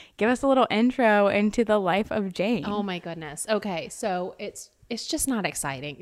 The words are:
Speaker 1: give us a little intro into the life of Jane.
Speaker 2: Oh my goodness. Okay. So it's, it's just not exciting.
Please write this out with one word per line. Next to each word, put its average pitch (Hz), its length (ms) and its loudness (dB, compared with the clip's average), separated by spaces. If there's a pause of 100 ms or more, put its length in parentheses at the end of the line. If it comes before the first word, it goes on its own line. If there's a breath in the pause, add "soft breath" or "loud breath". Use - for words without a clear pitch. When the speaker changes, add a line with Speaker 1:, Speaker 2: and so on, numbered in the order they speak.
(160 loud breath)
Speaker 1:
give 214 140 2
us 247 120 0
a 277 60 2
little 262 220 6
intro 214 580 4
into 208 360 2
the 214 140 2
life 190 320 0
of 196 220 -2
Jane. 190 340 0
Speaker 2:
Oh 208 160 -2
my 185 160 -4
goodness. 160 500 -10
Okay. 196 420 -2
So 185 480 -4
it's, - 320 -12 (180)
it's 226 200 -8
just 311 180 -2
not 233 180 0
exciting. 143 580 -6